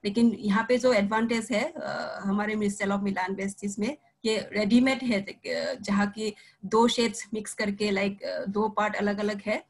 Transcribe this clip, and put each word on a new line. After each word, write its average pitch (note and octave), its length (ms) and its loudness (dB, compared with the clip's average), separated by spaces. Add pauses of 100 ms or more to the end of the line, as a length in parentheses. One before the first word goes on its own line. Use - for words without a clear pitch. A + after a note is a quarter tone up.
लेकिन G#3+ 340 4
यहाँ G#3+ 280 0
पे B3 100 4
जो B3+ 160 4
advantage A3 580 2
है, A#3+ 260 0
अ, - 460 -6
हमारे G#3 320 0
Minister G3+ 340 0
of G3+ 120 0
Milan F#3+ 320 -2
वेस्टिज G3 460 -6
में, B3 180 -2 (280)
ये A3 280 0
रेडीमेड B3 500 4
है, G#3+ 180 0
अ, E3 600 -6
जहाँ G3+ 260 2
की G#3+ 280 -6 (300)
दो A3 220 6
shades A#3 460 0
mix G#3+ 200 -6
करके, G#3 380 -2
like, G3 320 -2
अ, F3+ 220 -4
दो G#3 240 0
part G#3 260 0
अलग-अलग G#3 500 -2
है A3 240 -2